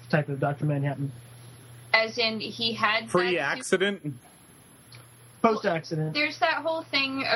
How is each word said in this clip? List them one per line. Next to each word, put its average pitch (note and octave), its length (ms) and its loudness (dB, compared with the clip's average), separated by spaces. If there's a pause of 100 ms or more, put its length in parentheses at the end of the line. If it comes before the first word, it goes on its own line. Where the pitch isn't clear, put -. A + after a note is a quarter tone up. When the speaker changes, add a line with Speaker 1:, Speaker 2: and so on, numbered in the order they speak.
Speaker 1:
type D3+ 200 2
of C#3 100 -4
Doctor C#3+ 260 0
Manhattan. C#3 460 0 (840)
Speaker 2:
As A3+ 240 2
in, A3 220 0
he A3+ 340 -4
had G#3+ 300 2
that A3+ 80 -12
suit F3+ 80 4
Speaker 3:
Pre-accident? F3+ 920 0 (1300)
Speaker 1:
Post-accident. E3 720 2
Speaker 2:
There's D4+ 260 0
that D#4 240 2
whole D#4+ 200 -2
thing C4+ 400 -2 (120)